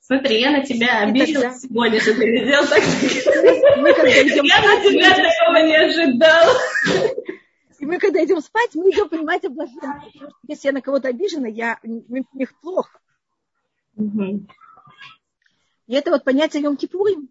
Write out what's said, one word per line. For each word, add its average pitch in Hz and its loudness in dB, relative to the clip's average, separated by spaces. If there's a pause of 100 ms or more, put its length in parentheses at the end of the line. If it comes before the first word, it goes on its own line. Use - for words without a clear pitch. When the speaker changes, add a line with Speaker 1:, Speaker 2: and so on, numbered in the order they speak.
Speaker 1:
Смотри, 262 -2
я 262 0
на 277 0
тебя 233 -2
Speaker 2:
И 214 0
Speaker 1:
обиделась 285 0
Speaker 2:
тогда 247 -6
Speaker 1:
сегодня, 220 -2
что 214 2
ты 233 0
не 247 0
сделал 285 2
так. - 2 (960)
Speaker 2:
Мы - 4
когда 269 4
идём 294 2
Speaker 1:
Я 403 4
на 415 2
Speaker 2:
спать, 415 2
мы 403 6
Speaker 1:
тебя 370 4
Speaker 2:
идём 339 2
Speaker 1:
такого 330 2
не 311 2
ожидала. 320 2 (1160)
Speaker 2:
И 294 -12
мы, 330 -4
когда 339 0
идём 330 0
спать, 466 -4
мы 359 0
идём, 349 0
понимаете, 330 -6
блаженно. 269 -12 (100)
Потому - -20
что - -20 (100)
если 294 -8
я 277 -2
на 277 -6
кого-то 269 -4
обижена, 262 -6
я, 226 -8
м-, 226 -14
м-, 247 -8
мне 262 -8 (140)
плохо. 330 -8 (960)
Speaker 1:
Мгм. 208 -8 (1400)
Speaker 2:
И 226 -10
это 285 -2
вот 294 -2
понятие 294 -2
Йом-Кипурим. 302 -4